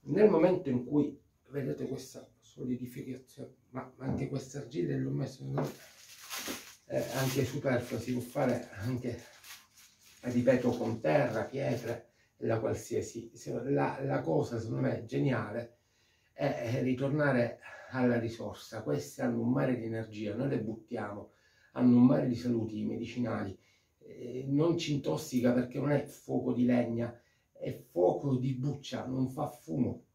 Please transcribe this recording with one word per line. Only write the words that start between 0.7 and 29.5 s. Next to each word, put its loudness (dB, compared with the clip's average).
cui 2
vedete -4
questa -10
solidificazione, -10
ma -12
anche -2
questa -6
argilla -2
l'ho -2
messa, -4
no? -2
Eh, 0
anche 0
superflua, -2
si -4
può -2
fare -2
anche, -4
ripeto, 4
con -2
terra, 2
pietre, -4
la 2
qualsiasi. -4
Se-, -6
la, 2
la 0
cosa 0
secondo -2
me -2
geniale -2
è, -2
è 0
ritornare 2
alla 4
risorsa. -6
Queste -4
hanno 0
un 2
mare 2
di -6
energia, -4
noi -2
le 0
buttiamo, -8
hanno 8
un 12
mare 6
di 0
saluti, -2
medicinali, -4
eh, -10
non 4
ci -2
intossica 2
perché 0
non 0
è 4
fuoco -4
di 4
legna, 2
è -8
fuoco 4
di 0
buccia, -4
non 0
fa -4
fumo. -4